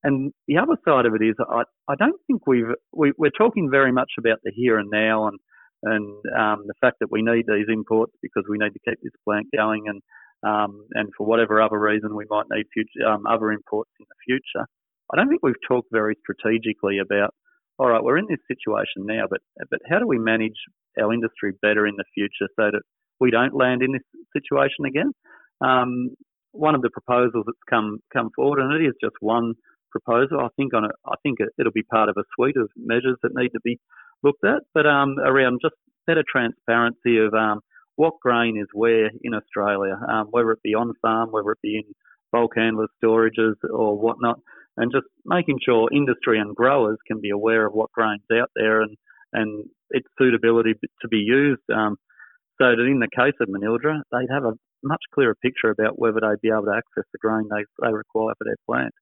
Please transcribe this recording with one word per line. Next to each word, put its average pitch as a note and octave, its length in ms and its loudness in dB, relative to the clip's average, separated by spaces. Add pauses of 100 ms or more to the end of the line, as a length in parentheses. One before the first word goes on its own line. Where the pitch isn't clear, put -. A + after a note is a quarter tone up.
And C#3 300 -2 (160)
the D3+ 100 2
other C4+ 180 2 (100)
side C3 180 4
of A2+ 100 2
it A2 80 2
is, A2 180 2
I, A#2 240 -2 (240)
I C#3+ 80 -2
don't D4 300 0
think B3 200 -2
we've, A#2+ 260 2 (200)
we, C#3+ 260 2
we're D3+ 180 2
talking G#3+ 340 2
very C3+ 220 4
much B2+ 260 0
about A2+ 260 0
the G2 100 -6
here A#2 240 2
and G#2 120 -4
now A2 380 0
and, G2+ 100 -8 (440)
and, G#2+ 320 -4 (240)
um, G#2+ 280 0
the G#2 140 -10
fact B2+ 200 2
that G#2+ 100 -4
we G#2+ 100 0
need A#2 260 2
these G#2+ 220 0
imports A2 440 0 (100)
because - 260 -6
we G#2 80 -4
need G#2 160 -2
to - 160 -20
keep - 140 -6
this - 100 -12 (140)
plant G#2 280 -2
going G#2+ 340 -2
and, G2+ 120 -10 (420)
um, G#2 500 -2
and G#2 260 -4
for G#2 80 -4
whatever A2 340 2
other G#2+ 180 2
reason G#2+ 380 -2
we G#2 140 -8
might G#2+ 200 -2
need A2 220 -4
future, A2 340 -4
um, G#2+ 200 0
other A2 260 0
imports G#2+ 460 -6
in - 100 -20
the - 60 -20 (100)
future. - 420 -6 (460)
I - 40 -2
don't A3 120 2
think D#4 140 0
we've B2+ 120 2 (140)
talked B2 240 0
very G#2+ 300 0
strategically A2 760 -2
about, G2+ 360 -2 (440)
all C3 100 2
right, A2+ 140 2
we're C3 160 2
in G#3+ 100 -4
this E3 200 -4
situation G#2 580 -6
now, A2 220 -4
but, F#2+ 120 -4 (300)
but - 180 -4
how F3 100 0
do A#3+ 80 -2
we B2+ 120 0
manage A2+ 380 0 (420)
our G#2+ 140 0
industry A2+ 480 -4
better G#2 260 2
in G2+ 100 -4
the G2+ 80 -8 (100)
future G2+ 420 -4
so G#2+ 140 2
that G#2 120 -4 (360)
we B2+ 120 4
don't B2 240 2
land B2+ 280 2
in C3 100 0
this C3 100 -6 (300)
situation C#3 540 -2
again? D3+ 260 -2 (480)
Um, B2+ 540 0 (380)
one D3+ 220 2
of C#3 60 2
the A#2+ 100 0
proposals A#2+ 560 0
that's - 120 -10 (100)
come, G#2+ 300 -2 (140)
come A#2 220 -2
forward, C#3 260 0
and C3+ 120 0
it D#3+ 140 0
is B2 160 0
just G#2+ 180 -6
one A2+ 340 0 (360)
proposal, C#3 500 0
I A#2+ 160 -4
think C3+ 160 -4
on A2 120 0
a, G#2+ 40 -4 (180)
I - 160 -4
think C3 180 -4
it, G#2 80 0 (100)
it'll A2+ 140 -4
be A2 100 -2
part G#2+ 260 0
of G2 80 -4
a G2+ 60 -6 (120)
suite C3+ 220 0
of A2 200 -2
measures A#2+ 460 -2
that B2+ 120 -2
need B2+ 160 -2
to A2+ 140 -8
be A#2+ 140 -4 (440)
looked C#3+ 220 0
at, C#4 180 2 (100)
but, D3+ 140 2
um, C#3 320 2
around C3 440 2
just D#3+ 120 -2 (320)
better D#3+ 240 2
transparency A#2 880 0
of, A2 160 2
um, G#2+ 260 0 (360)
what D#3+ 260 2
grain A#2 360 2
is G2+ 140 -6
where A2 380 2 (120)
in A#2 120 -6
Australia, G2 640 -2 (100)
um, A2 220 -2
whether A#2 220 2
it A2 100 -4
be G#2+ 120 -2
on A#2 280 -2
farm, A2+ 280 0
whether G#2+ 200 -2
it A2 120 -2
be G#2+ 140 -4
in G#2+ 180 -10 (380)
bulk A#2 240 2
handlers, A2+ 320 0 (140)
storages A2 520 4 (160)
or G#2+ 280 0
whatnot, A#2 420 -2 (380)
and A#2 120 0
just C3+ 160 -2 (200)
making C#3+ 360 0
sure A#2 300 4
industry C3 460 2
and G#2 180 -4
growers A#2+ 400 2 (100)
can A2 140 -6
be G#2 80 -6
aware G#2+ 380 2
of G#2 80 -4
what A2 180 0
grain's G#2+ 300 -2 (100)
out A#2 220 2
there A2 260 2
and, G#2+ 160 -4 (380)
and G#2+ 320 -4 (240)
its C3 160 -4 (100)
suitability A#2 640 4
b-, - 80 -8 (140)
to A#2 60 -10
be A2+ 100 0
used, C3 420 2 (140)
um, G#2+ 240 0 (600)
so B2+ 120 6
that A#2 100 4
in C3 200 2
the A2+ 140 -2
case C3 260 2
of A2 80 0
Manildra, A#2 520 -2 (120)
they'd B2 200 -2
have C#3 120 -2
a C#3+ 80 0 (300)
much C#3 200 -4 (100)
clearer A#2+ 220 2
picture B2+ 340 -2
about A2 300 0
whether A2+ 220 2
they'd G#2+ 200 0
be A2 80 0
able A2 160 0
to G#2 100 0
access - 380 -6
the - 60 -16
grain A2 320 0
they, G#2 140 -4 (180)
they A2+ 100 0
require A2 460 -4
for - 60 -10
their A2 200 -4
plant. A#2+ 380 -4